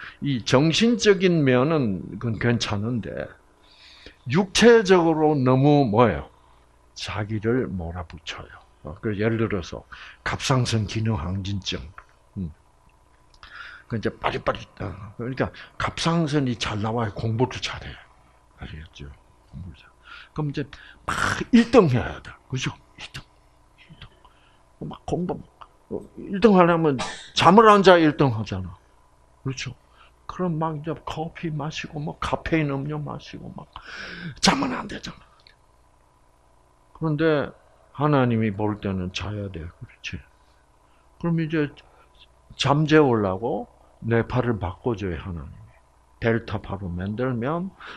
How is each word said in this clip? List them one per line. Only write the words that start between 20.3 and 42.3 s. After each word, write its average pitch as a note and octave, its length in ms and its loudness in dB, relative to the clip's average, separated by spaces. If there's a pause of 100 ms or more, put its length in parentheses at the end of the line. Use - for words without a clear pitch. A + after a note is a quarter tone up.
그럼 D3+ 160 -4
이제 C#3 180 -8 (380)
막 - 100 -4 (380)
일 A3+ 180 6
등 G3 180 6
해야 G2+ 320 -2
돼. - 100 -18 (180)
그죠? C3 220 -6 (280)
일 - 140 -16
등. - 100 -14 (560)
일 - 200 -20
등. - 100 -20 (800)
막 - 160 -16
공부, D#3+ 340 -4 (500)
어, - 100 -8 (180)
일 - 240 -8
등 G3+ 160 8
하려면 E3 400 4 (380)
잠을 G#3+ 340 8
안 G3+ 140 8
자야 F3+ 140 10
일 D3+ 200 4
등 C#3+ 100 4 (100)
하잖아. F#2+ 380 -8 (680)
그렇죠? B2+ 300 -10 (520)
그럼 F3 340 -4
막 D#3+ 200 -4
이제 D#3 140 -6 (120)
커피 E3 460 -8
마시고 D3+ 480 -8
뭐 D3+ 200 -8
카페인 D3+ 500 -2
음료 D3 300 -6
마시고 - 560 -12
막 - 120 -16 (760)
자면 G3 320 0
안 G#3+ 140 -10
되잖아. - 300 -14 (1800)
그런데 D#3 560 -2 (440)
하나님이 B2 580 2
볼 G#2 300 -4
때는 F#2+ 320 -4
자야 G2+ 380 -8
돼. D#2+ 140 -12 (140)
그렇지? - 400 -16 (1000)
그럼 E3+ 180 0
이제 D3+ 320 -2 (840)